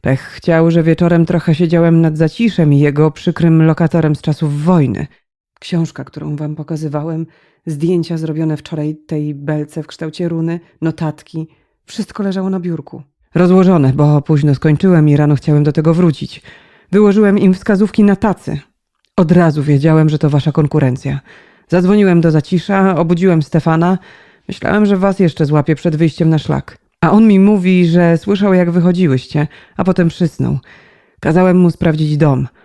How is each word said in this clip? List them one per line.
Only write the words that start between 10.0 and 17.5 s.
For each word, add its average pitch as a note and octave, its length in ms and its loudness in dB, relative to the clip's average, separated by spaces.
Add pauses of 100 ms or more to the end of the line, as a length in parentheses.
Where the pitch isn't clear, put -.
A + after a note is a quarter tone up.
runy, E3 320 -6 (200)
notatki, D#3+ 680 -8 (360)
wszystko - 380 -12
leżało F#3+ 280 -4
na F#3+ 100 -4
biurku. E3 420 -10 (320)
Rozłożone, F3 580 4
bo D3 300 2
późno D3 320 0
skończyłem D#3 540 2
i C#3+ 80 4
rano D3 180 2
chciałem D3 300 0
do D3 80 0
tego D#3+ 220 0
wrócić. E3 480 -2 (500)
Wyłożyłem G3+ 460 4
im F#3 160 4